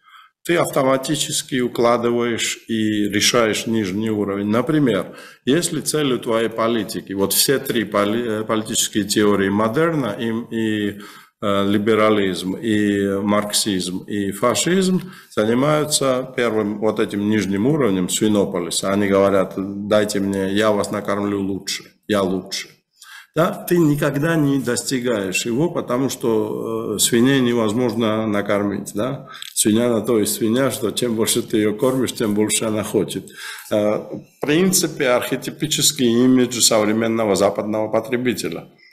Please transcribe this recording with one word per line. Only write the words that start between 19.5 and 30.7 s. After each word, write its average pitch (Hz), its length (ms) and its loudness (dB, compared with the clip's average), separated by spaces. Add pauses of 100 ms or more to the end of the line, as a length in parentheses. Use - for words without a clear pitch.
«Дайте 101 600 0
мне, 98 340 -2
я 107 200 2
вас 101 180 -2
накормлю 101 500 -2
лучше, 98 440 -6 (240)
я 101 140 2
лучше». - 520 -4 (640)
Да? 170 140 2
Ты 180 280 -2
никогда 147 580 2
не 139 240 2
достигаешь 117 840 -2
его, 123 240 0
потому 131 400 -2
что, 113 840 -2
э, 95 60 -4
свиней 131 400 4
невозможно 113 880 0
накормить, 101 640 -2
да? 123 340 -6 (260)
Свинья 117 340 2
на 113 140 2
то 113 180 2
и 101 40 2
свинья, 117 460 0